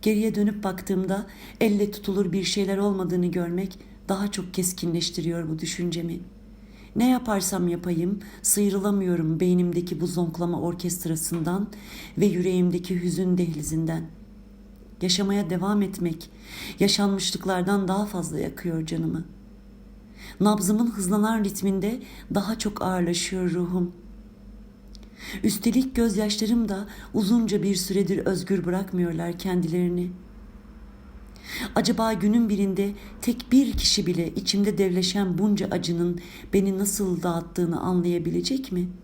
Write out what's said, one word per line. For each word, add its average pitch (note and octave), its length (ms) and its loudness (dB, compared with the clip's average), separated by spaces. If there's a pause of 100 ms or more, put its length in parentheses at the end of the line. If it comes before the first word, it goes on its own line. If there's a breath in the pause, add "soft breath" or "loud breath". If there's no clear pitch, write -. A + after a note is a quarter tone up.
Geriye G#3+ 320 2
dönüp G#3 300 0
baktığımda F#3+ 600 -2 (340 loud breath)
elle G#3 300 4
tutulur F#3+ 420 0
bir F#3+ 120 0
şeyler G3 340 0
olmadığını F#3 480 2
görmek F3 520 -2 (300 loud breath)
daha G3 220 0
çok F3+ 240 -8
keskinleştiriyor E3+ 960 -2
bu D#3+ 100 -4
düşüncemi. E3+ 640 -4 (760 loud breath)
Ne A#3+ 140 6
yaparsam G3 580 2
yapayım F3 520 0 (220 loud breath)
sıyrılamıyorum F#3+ 960 2
beynimdeki F3 600 2
bu F3 60 0
zonklama E3+ 540 -2
orkestrasından F3 1080 -2 (500 loud breath)
ve F#3+ 80 6
yüreğimdeki F3+ 760 2
hüzün F3+ 360 2
dehlizinden. D#3+ 640 -2 (1000)
Yaşamaya G3 480 2
devam G3 320 2
etmek F3 480 -4 (500 loud breath)
yaşanmışlıklardan G3 1080 2
daha G3+ 180 0
fazla D#3+ 320 -4
yakıyor D#3+ 480 -4
canımı. D#3+ 380 -2 (1160 loud breath)
Nabzımın G#3 500 4
hızlanan G#3 540 2
ritminde G3 580 0 (320 loud breath)
daha G3+ 240 0
çok - 240 -4
ağırlaşıyor F3+ 680 0
ruhum. F3+ 420 0 (1500 loud breath)
Üstelik - 540 2
gözyaşlarım A3 720 2
da G3+ 180 -4 (280 loud breath)
uzunca G#3 480 4
bir G3 120 2
süredir F#3 440 0
özgür F#3 460 0
bırakmıyorlar F3 760 -2
kendilerini. F3+ 720 0 (1600 loud breath)
Acaba A3+ 380 2
günün G#3+ 360 4
birinde G3 440 2 (300 loud breath)
tek - 300 -2
bir B3 200 6
kişi - 340 2
bile E3+ 280 0
içimde G3+ 440 2
devleşen F#3 600 2
bunca G3+ 320 2
acının F3 500 0 (320 loud breath)
beni G3 260 4
nasıl F#3+ 440 0
dağıttığını E3+ 580 -2
anlayabilecek F3 920 0
mi? F3+ 160 0 (160)